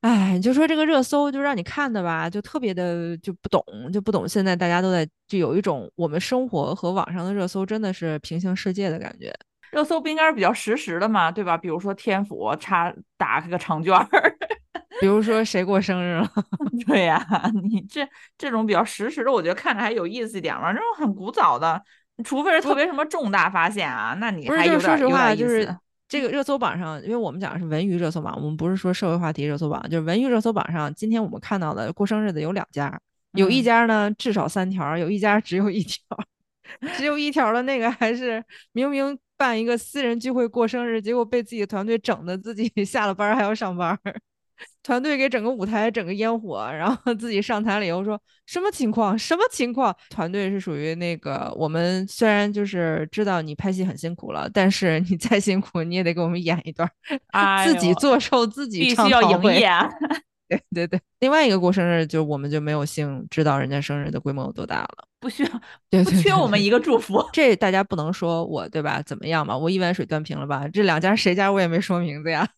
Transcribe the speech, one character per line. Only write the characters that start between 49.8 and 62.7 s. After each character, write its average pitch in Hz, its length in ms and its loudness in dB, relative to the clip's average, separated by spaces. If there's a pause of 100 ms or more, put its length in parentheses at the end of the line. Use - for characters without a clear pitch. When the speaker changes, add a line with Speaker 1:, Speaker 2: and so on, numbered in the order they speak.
Speaker 1:
团 170 220 -4
队 196 180 -2
是 196 100 -2
属 180 160 -6
于 156 200 -4
那 170 220 -4
个 - 380 -8
，“我 160 120 -2
们 175 400 0
虽 226 200 2
然 208 240 4
就 202 140 -2
是 165 460 -2
知 214 120 -2
道 190 160 0
你 156 140 -6
拍 190 180 -2
戏 185 140 0
很 190 100 -4
辛 170 200 -8
苦 - 160 -12
了， 73 200 -6
但 196 180 6
是 170 320 2
你 180 140 0
再 202 240 2
辛 196 220 0
苦 170 220 -4
你 170 100 -4
也 185 100 0
得 170 80 2
给 165 80 -2
我 170 80 2
们 175 160 -2
演 165 200 0
一 160 80 -10
段 165 160 -2
儿。” - 40 -6 (400)
Speaker 2:
哎 196 360 4
呦， 330 60 6
Speaker 1:
<laughs> - 20 4
自 - 40 -4
己 180 140 4
做 277 260 6
寿， 240 280 2
自 262 200 -6
己 202 280 2
唱 214 140 6
逃 247 100 8
会。 202 80 6
Speaker 2:
必 - 20 6
须 185 80 6
要 202 160 4
营 262 60 6
业。 208 100 6 (400)
<laughs> - 400 -8
Speaker 1:
对， 160 100 0 (140)
对， 170 140 -2
对。 180 120 0 (200)
另 262 100 4
外 302 160 4
一 233 60 4
个 190 80 4
过 175 120 4
生 190 160 2
日， 170 200 2
就 160 160 0
我 147 120 -2
们 139 140 -6
就 151 100 0
没 151 120 -2